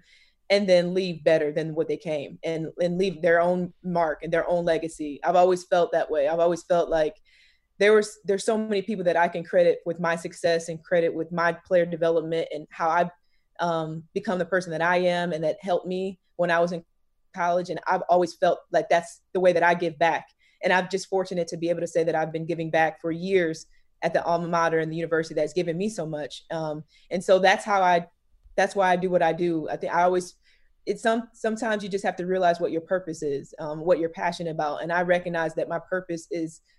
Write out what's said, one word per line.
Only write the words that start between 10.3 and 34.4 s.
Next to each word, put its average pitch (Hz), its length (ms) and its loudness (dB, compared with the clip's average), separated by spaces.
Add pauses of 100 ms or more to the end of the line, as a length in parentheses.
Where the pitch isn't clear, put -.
and 160 160 -10
credit 170 280 2
with 165 200 -6
my 170 200 2
player 170 320 2
development 165 680 0
and 151 180 -10
how 170 180 -2
I, 175 220 2 (480)
um, 160 460 -4 (100)
become 196 240 -4
the 175 60 -2
person 180 260 -2
that 156 120 -4
I 175 160 2
am 175 340 0
and 160 100 -6
that 156 200 -2
helped 180 240 -2
me 185 340 -6 (160)
when 175 140 0
I 170 100 2
was 175 100 2
in 175 140 -8 (500)
college. 180 360 -2
And 160 180 -8
I've 180 200 0
always 175 260 2
felt - 260 2 (100)
like 160 180 0
that's 170 340 0 (100)
the 190 80 -2
way 180 120 6
that 170 120 2
I 175 100 6
give 170 240 -2
back. 147 300 0 (340)
And 190 100 2
I'm 185 200 2
just 190 160 -4
fortunate 185 400 -2
to 175 80 -10
be 165 140 -4
able 170 100 -2
to 170 80 -6
say 165 160 0
that 165 100 0
I've 160 160 -2
been 160 160 -6
giving 165 240 -6
back 160 300 0
for 165 100 -6
years 170 560 -2 (360)
at 170 100 -2
the 175 100 0
alma 170 240 0
mater 165 320 0
and 160 140 -2
the 160 40 -6
university 160 380 -2
that's 151 200 -2
given 170 220 -2
me 196 120 -2
so 185 180 -6
much. 151 460 -10
Um, 156 320 -6 (260)
and 185 140 -4
so 190 160 6
that's 196 240 4
how 202 180 2
I, 175 240 4 (480)
that's 196 220 0
why 185 140 4
I 180 60 4
do 180 140 -2
what 175 120 2
I 165 100 2
do. 165 360 -2
I 151 80 -4
think - 160 -8
I 170 100 2
always, 180 340 0 (500)
it's 208 160 -6
some-, 233 300 0
sometimes 220 500 -4
you 208 60 -8
just 190 160 -4
have 185 120 -2
to 180 100 -6
realize 180 340 2
what 170 100 0
your 165 120 -2
purpose 165 400 -4
is, 143 360 -6
um, 156 220 -8
what 165 180 2
you're 165 120 -2
passionate 175 400 -4